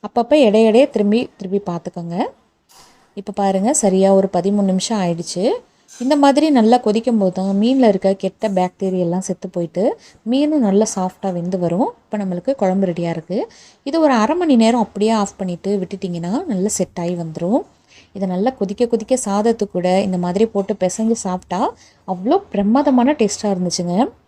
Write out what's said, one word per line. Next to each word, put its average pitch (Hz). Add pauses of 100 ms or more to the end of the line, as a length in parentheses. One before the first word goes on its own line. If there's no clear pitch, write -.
அப்பப்போ 240 (100)
இடையிடையே 220
திரும்பி 208 (160)
திருப்பி 196 (100)
பார்த்துக்கோங்க. 170 (1040)
இப்போ 202
பாருங்க 196 (100)
சரியா 190 (100)
ஒரு 190
பதிமூணு 196
நிமிஷம் 196
ஆயிடுச்சு. 170 (580)
இந்த 269 (100)
மாதிரி 285 (120)
நல்லா 226
கொதிக்கும் 226
போது 185
தான் 190 (140)
மீன்ல 254
இருக்க 190 (120)
கெட்ட 190 (100)
பாக்டீரியா 180
எல்லாம் 180
செத்து 185
போயிட்டு 175 (480)
மீனும் 294
நல்லா 202
சாஃப்டா 185
வெந்து 175
வரும். 175 (140)
இப்போ -
நம்மளுக்கு 185
குழம்பு 190
ரெடியா 170
இருக்கு. 175 (500)
இது 302
ஒரு 277
அரை 277
மணி 294
நேரம் 226
அப்படியே 220
ஆஃப் 196
பண்ணிட்டு 185
விட்டுட்டிங்கன்னா 180 (200)
நல்லா 196
செட் -
ஆகி 175
வந்துரும். 170 (540)
இதை 190
நல்லா 214
கொதிக்க 208
கொதிக்க 226
சாதத்து 214
கூட 180 (200)
இந்த 185
மாதிரி 196
போட்டு 202
பிசைஞ்சு 220
சாப்பிட்டா 185 (520)
அவ்வளோ 226 (140)
பிரமாதமான 254
டேஸ்டா 208
இருந்துச்சுங்க. 175 (320)